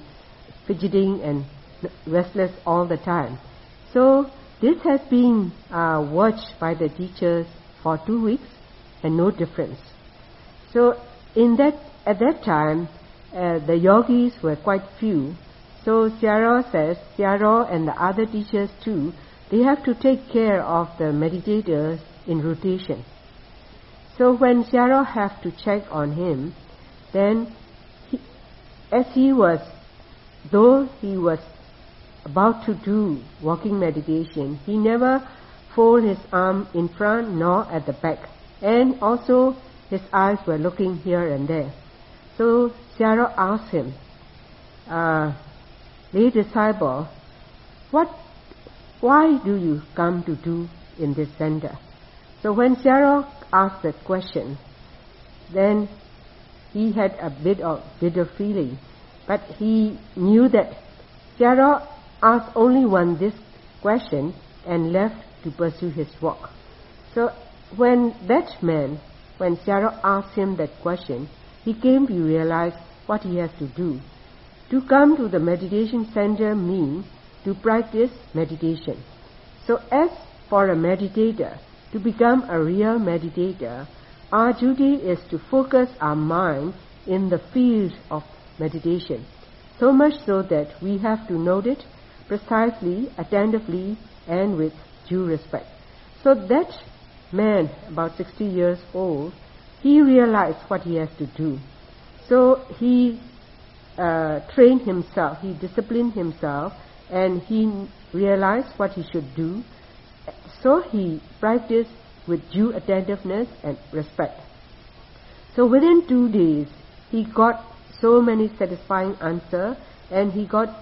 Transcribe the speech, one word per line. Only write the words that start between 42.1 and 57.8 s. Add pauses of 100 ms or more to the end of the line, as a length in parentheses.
So (240)
Siara
asked
him, (960)
uh, (800)
"Lay
disciple, (800)
what, (920)
why
do
you (120)
come
to
do (320)
in
this
center?" (640)
So
when
Siara (240)
asked
that
question, (960)
then (800)
he
had
a
bit
of (180)